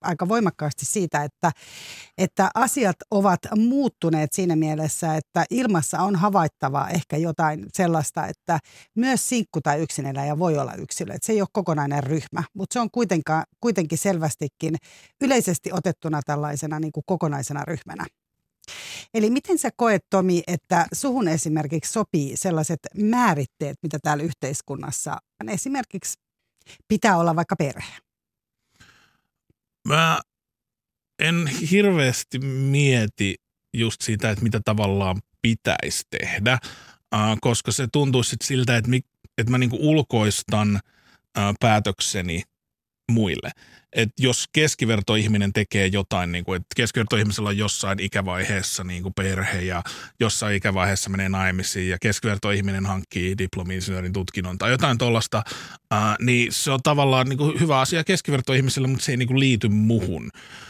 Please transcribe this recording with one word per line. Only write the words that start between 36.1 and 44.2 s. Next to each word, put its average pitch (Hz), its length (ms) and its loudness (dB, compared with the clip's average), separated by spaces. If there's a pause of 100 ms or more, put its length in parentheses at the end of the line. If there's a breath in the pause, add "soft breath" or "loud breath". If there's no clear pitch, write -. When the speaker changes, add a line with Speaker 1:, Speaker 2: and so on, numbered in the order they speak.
Speaker 2:
tehdä, - 420 0
äh, - 880 -2
koska 117 320 0
se 127 200 -2
tuntuu 135 300 4
sit - 200 -4
siltä, 127 340 2
että 120 140 2
mi-, 127 100 2 (380)
että 113 120 0
mä 127 80 4
niinku 123 220 0
ulkoistan, 107 1000 2 (580 soft breath)
äh, 101 220 2
päätökseni 101 800 2 (720)
muille. 101 380 0 (420 soft breath)
Et 113 160 2 (100)
jos 127 340 2